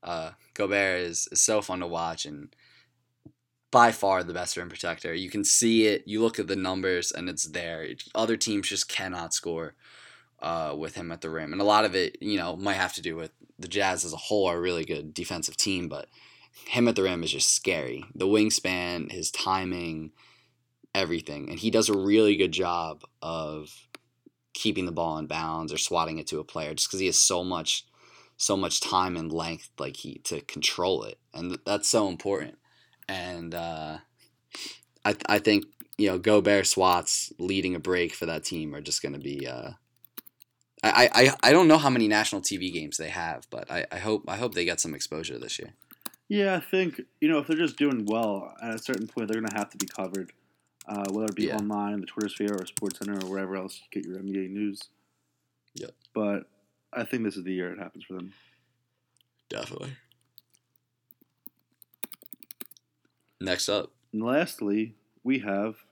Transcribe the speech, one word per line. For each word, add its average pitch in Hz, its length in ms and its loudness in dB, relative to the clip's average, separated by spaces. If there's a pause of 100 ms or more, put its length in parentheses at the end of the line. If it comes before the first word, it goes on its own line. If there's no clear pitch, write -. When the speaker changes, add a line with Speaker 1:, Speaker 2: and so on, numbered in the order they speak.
Speaker 1:
uh, 82 300 -6 (220)
Gobert 98 460 0
is, 85 320 -4
is - 100 4
so 107 200 4
fun 92 180 -6
to 87 60 -6
watch 85 400 -4
and 73 280 -14 (1160)
by 120 200 8
far 95 320 2
the 85 120 -6
best 87 220 -4
rim 87 120 -8
protector. 85 460 -6
You 90 160 -6
can 101 140 -2
see 113 420 6
it. 104 200 2
You 107 140 -2
look 113 180 2
at 98 80 -2
the 95 100 0
numbers, 92 540 0
and 87 180 -6
it's 80 180 -4
there. 82 360 -6
It, - 220 -10 (100)
other 113 220 2
teams 104 320 0
just 101 200 -2
cannot 90 460 -4
score, 82 400 -4 (680)
uh, 80 360 -4
with 80 180 -8
him 85 160 -8
at 82 120 -10
the 80 80 -8
rim. 80 220 -6
And 95 80 -4
a 101 40 4
lot 104 200 8
of 95 100 0
it, 90 260 2
you 104 160 -2
know, 87 200 -2
might 98 180 0
have 92 200 0
to 85 80 -8
do 80 140 -4
with 80 160 -10 (260)
the 87 100 -12
Jazz 92 360 0
as 82 80 -8
a 80 40 -10
whole 101 300 2
are 87 120 2
a - 20 -2
really 87 240 0
good 78 300 -8
defensive 87 420 -6
team, 90 320 0
but 73 200 -10 (580)
him 120 200 2
at 113 100 2
the 98 60 2
rim 87 220 0
is 80 80 -4
just - 200 2
scary. 67 520 -2 (100)
The 92 120 -2
wingspan, 92 840 2
his 82 200 -6
timing, 87 840 -2 (840)
everything. 78 560 -2
And 82 80 -10
he 110 120 0
does 113 180 4
a 101 100 4
really 104 380 6
good 90 160 4
job 85 500 -2 (200)
of 78 680 -8 (640)
keeping 95 340 -2
the 87 60 -4
ball 82 260 -2
in 76 80 -6
bounds 80 460 -4
or 80 60 -4
swatting 80 400 0
it 76 100 -8
to 78 100 -4
a 76 60 -6
player 78 300 -6
just - 140 0
'cause 95 120 -4
he 95 60 2
has 85 120 4
so 90 240 4
much, 87 440 -2 (500)
so - 200 0
much 92 220 0
time 92 380 2
and 80 160 -4
length, 82 380 -6 (100)
like, 67 160 -8
he, - 220 -12
to - 240 -6
control 80 600 0
it. 52 160 -12 (140)
And 87 180 -6
th-, 85 160 -6
that's 101 220 0
so 107 200 4
important. 87 500 -4 (500)
And, 87 460 -8
uh, 80 440 -6 (1080)
I, 104 80 4
th-, - 160 -4
I 104 120 6
think, 101 240 4 (340)
you 104 100 4
know, 92 100 0
Gobert 101 480 6
swats 90 720 2
leading 92 360 0
a 85 60 -4
break 87 340 0
for 87 120 -6
that 80 180 -4
team 78 300 -4
are 73 60 -10
just 73 220 -4
gonna 69 160 -6
be, 69 280 -6
uh, 64 260 -10 (1120)
I, 117 200 8
I, 120 180 8
I, 135 120 8 (100)
I 127 80 10
don't 170 160 10
know 156 100 10
how 143 120 4
many 117 180 4
national 104 340 2
T 101 140 -2
V 90 140 -4
games 78 260 -6
they 80 120 -6
have, 82 420 -6
but - 200 -10
I, 82 200 -4
I - 80 -8
hope, 107 300 -2
I 95 80 -4
hope 113 180 -4
they 87 100 0
get 85 160 0
some 80 140 -4
exposure 76 440 -8
this 60 200 -8
year. - 140 -14 (560)
Speaker 2:
Yeah, 196 280 2
I 165 40 -2
think, 185 400 0 (200)
you 151 80 4
know, 160 100 6
if 143 80 -2
they're 160 100 2
just 156 200 0
doing 131 300 2
well, 107 560 0
at 113 120 -6
a 113 40 -6
certain 113 280 -4
point, 113 220 -6
they're 110 120 -2
gonna 110 160 -4
have 104 140 -4
to - 80 -20
be 98 80 -8
covered. 95 460 -8 (540)
Uh, 104 240 -6
whether 107 160 -2
it 107 100 -4
be 107 100 -2
Speaker 1:
Yeah. 71 100 -4
Speaker 2:
online, 104 440 -4
the 90 60 -10
Twitter 104 220 -6
sphere, 104 240 -4
or 92 120 -4
SportsCenter, 98 580 -6
or 95 80 -6
wherever 95 260 -4
else 92 240 -10
you - 220 -10
get 80 60 -10
your 92 100 -10
N 98 120 -8
B 98 140 -4
A 95 40 -10
news. 104 340 -6 (920)
Speaker 1:
Yep. - 180 -14 (220)
Speaker 2:
But 104 260 0 (520)
I 120 120 -4
think 117 200 -4
this 101 120 -2
is 90 80 -10
the 92 100 -4
year 90 180 -4
it 92 60 -12
happens 90 260 -16
for 92 100 -14
them. 92 200 -12 (1120)
Speaker 1:
Definitely. - 440 -10 (3500)
Next 92 280 -2
up. 101 240 0 (200)
Speaker 2:
And 107 100 -4
lastly, 113 720 0 (280)
we 131 180 2
have 104 360 -2 (160)